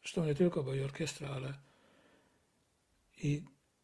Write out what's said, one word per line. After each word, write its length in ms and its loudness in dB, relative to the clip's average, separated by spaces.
Zresztą 240 0
nie 100 4
tylko, 280 4
bo 100 -2
i 80 0
orkiestra, 480 -4
ale 240 -4
i 200 2